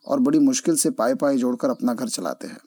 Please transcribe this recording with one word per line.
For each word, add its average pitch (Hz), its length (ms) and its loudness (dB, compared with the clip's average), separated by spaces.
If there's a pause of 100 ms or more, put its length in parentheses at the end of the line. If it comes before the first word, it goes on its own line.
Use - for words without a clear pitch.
और 139 140 0
बड़ी 147 200 4
मुश्किल 139 360 2
से 151 160 0
पाई 123 240 0
पाई 139 200 0
जोड़कर 123 340 -2
अपना 120 240 -2
घर 110 140 -4
चलाते - 400 -8
हैं। - 180 -16